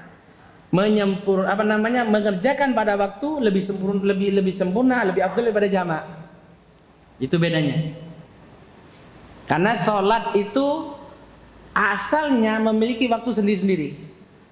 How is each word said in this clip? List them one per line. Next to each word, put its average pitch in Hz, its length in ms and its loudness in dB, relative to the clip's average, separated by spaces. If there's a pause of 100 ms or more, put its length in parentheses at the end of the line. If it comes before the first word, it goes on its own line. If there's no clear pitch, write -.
(720)
menyempur-, 196 720 2
apa 202 240 0
namanya, 220 400 0
mengerjakan 214 640 0
pada 214 240 2
waktu 220 560 -2
lebih 190 80 4
sempurna, 196 400 -2
lebih, 196 320 0
lebih 190 240 2
sempurna, 233 480 2
lebih 185 240 2
afdal 226 240 -2
daripada 202 160 2
jamak. 175 400 -2 (1120)
Itu 131 160 -2
bedanya. 160 640 0 (1500)
Karena 190 240 2
sholat 208 640 0
itu 285 560 -2 (800)
asalnya 220 880 0
memiliki 220 480 0
waktu 226 160 -2
sendiri-sendiri. 196 640 0 (640)